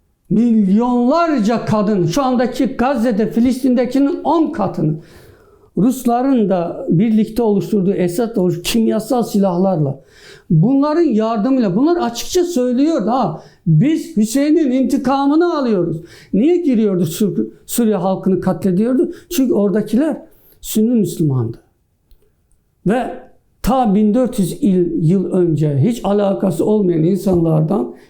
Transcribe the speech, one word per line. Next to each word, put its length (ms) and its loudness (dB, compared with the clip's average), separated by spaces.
milyonlarca 1400 2
kadın, 400 0
şu 180 0
andaki 420 0
Gazze'de, 680 -2
Filistin'dekinin 920 0
on 280 0
katını, 480 -4
Rusların 720 0
da 400 -4
birlikte 540 2
oluşturduğu, 500 0
Esad 420 -2
da 60 0
oluşturduğu 260 -2
kimyasal 560 0
silahlarla, 800 0
bunların 520 2
yardımıyla, 720 0
bunlar 260 2
açıkça 420 -2
söylüyor 640 0
da, 360 -2
"Biz 500 0
Hüseyin'in 540 2
intikamını 840 0
alıyoruz." 440 -2
Niye 240 2
giriyordu 480 0
Sur-, 420 -2
Suriye 300 0
halkını 460 -2
katlediyordu? 720 0
Çünkü 240 0
oradakiler 680 0
Sünni 380 0
Müslümandı. 640 -2
Ve 360 -4
ta 340 2
bin 180 4
dört 260 0
yüz 140 0
il-, 460 2
yıl 160 2
önce 520 0
hiç 280 0
alakası 600 0
olmayan 380 2
insanlardan 920 0